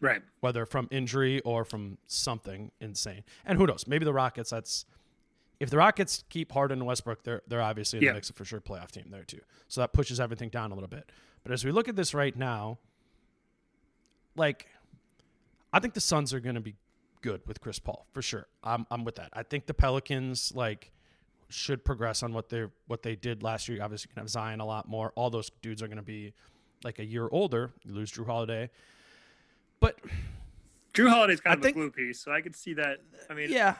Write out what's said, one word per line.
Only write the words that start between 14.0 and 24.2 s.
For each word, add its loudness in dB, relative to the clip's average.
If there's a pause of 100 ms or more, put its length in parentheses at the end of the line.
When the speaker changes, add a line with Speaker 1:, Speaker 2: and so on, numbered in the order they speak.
Speaker 2:
like, 2 (1080)
I 8
think -2
the -2
Suns 2
are -2
gonna -4
be -10 (460)
good -4
with -10
Chris -8
Paul, -8
for -8
sure. -6 (160)
I'm, -2
I'm -4
with -6
that. -14
I -8
think -6
the -4
Pelicans, 2
like, -4 (580)
should -4
progress -2
on -4
what -6
they, -4 (220)
what -6
they -4
did -4
last -2
year. -4
Obviously, -6
you -20
can -10